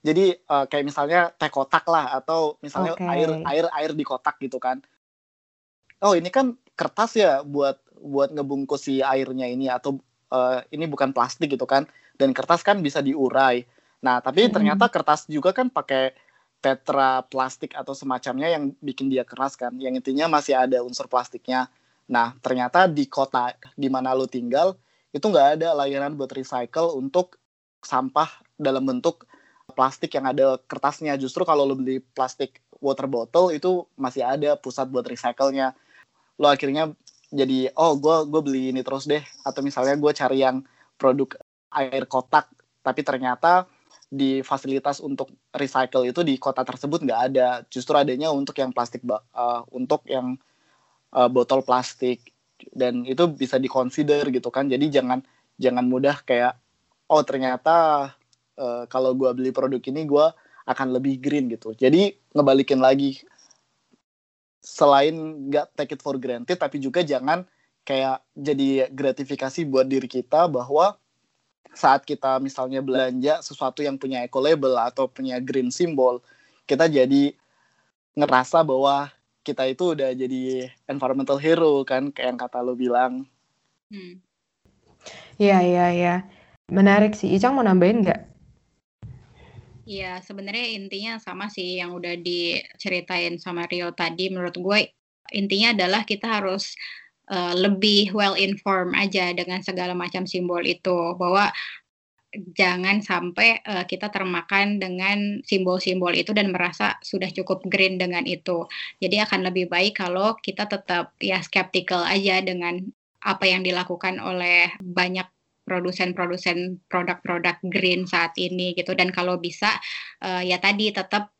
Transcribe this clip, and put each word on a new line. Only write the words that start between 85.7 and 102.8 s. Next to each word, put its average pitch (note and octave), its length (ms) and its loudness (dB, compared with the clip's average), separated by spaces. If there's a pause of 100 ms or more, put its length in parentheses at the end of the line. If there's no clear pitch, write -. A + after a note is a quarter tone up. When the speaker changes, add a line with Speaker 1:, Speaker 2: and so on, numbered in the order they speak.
Speaker 2:
iya. F3 220 2 (580)
Menarik G3+ 400 6
sih. G3 240 -4
Icang A#3+ 220 4
mau A#3+ 80 2
nambahin F#3 400 6
nggak? - 140 0 (1600)
Speaker 3:
Iya, F#3 400 -10
sebenarnya G3+ 420 -8 (140)
intinya G3 400 -10
sama G3 320 -10
sih F3+ 240 -6
yang F3 160 -8
udah F3 240 -8
diceritain F3 1200 -4
sama F3 320 -8
Rio F3 240 -6
tadi. E3+ 400 -4
Menurut F3+ 240 -6
gue, F#3+ 240 0 (560)
intinya G3+ 400 2
adalah G3 320 0
kita G#3+ 320 -4
harus, F#3+ 320 -6 (560)
eh, F3+ 240 -4
lebih G3+ 640 2
well G3+ 160 2
informed F#3+ 640 -2
aja F#3 400 -2
dengan F3+ 240 -6
segala F3+ 320 -6
macam F3+ 320 -6
simbol F3+ 400 -4
itu, F3 560 -2
bahwa F#3 320 2 (1040)
jangan F#3 480 0